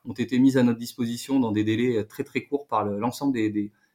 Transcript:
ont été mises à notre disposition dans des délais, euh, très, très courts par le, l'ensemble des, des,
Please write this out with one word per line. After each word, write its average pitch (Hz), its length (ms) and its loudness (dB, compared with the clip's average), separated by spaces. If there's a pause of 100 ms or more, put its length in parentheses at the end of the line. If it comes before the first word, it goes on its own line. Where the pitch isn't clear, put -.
ont 117 80 -10
été 123 260 -2
mises 131 180 6
à 127 60 6
notre 120 160 4
disposition 120 600 -4
dans 117 140 0
des 107 120 2
délais, 113 340 2
euh, 104 60 -2
très, - 200 -8
très - 200 -6
courts - 220 -6
par 107 180 -2
le, 101 140 -4
l'ensemble 127 340 -2
des, 110 180 0
des, 104 200 -6 (240)